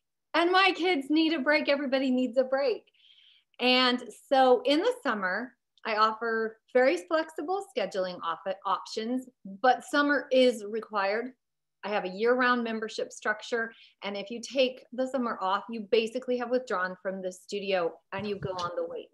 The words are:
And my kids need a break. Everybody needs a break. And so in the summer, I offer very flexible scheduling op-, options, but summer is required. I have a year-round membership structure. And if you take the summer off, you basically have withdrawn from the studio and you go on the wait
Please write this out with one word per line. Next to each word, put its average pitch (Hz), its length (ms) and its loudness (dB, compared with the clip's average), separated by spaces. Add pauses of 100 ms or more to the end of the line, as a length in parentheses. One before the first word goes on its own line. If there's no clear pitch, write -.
(340)
And 339 180 4
my 370 240 6
kids 339 340 0
need 311 220 4
a 330 60 0
break. 294 300 2
Everybody 277 420 0
needs 254 280 0
a 254 60 4
break. 262 380 0 (800)
And 247 420 2 (260)
so 254 360 6
in 285 160 4
the 480 220 2
summer, 214 500 -2 (340)
I 220 100 -2
offer 220 640 0 (160)
very 262 220 6
flexible 339 680 -4 (120)
scheduling 185 460 -4
op-, 165 440 -6
options, 226 640 -4 (340)
but 247 220 4
summer 285 460 0
is 247 380 4
required. 214 640 -4 (500)
I 196 60 -8
have 202 160 -2
a 185 60 -6
year-round 240 520 2
membership 226 480 -6
structure. 226 640 -4 (300)
And 202 140 -6
if 196 140 -8
you 233 100 -8
take 254 520 -2
the 254 140 -4
summer 247 340 -4
off, 190 300 -2
you 226 200 -8
basically 233 480 0
have 240 120 -6
withdrawn 190 520 -2
from 190 200 -6
the 185 100 -6
studio 196 640 -4 (180)
and 196 140 -6
you 202 100 -4
go 196 140 -6
on 175 260 -6
the 170 100 -2
wait 170 280 -12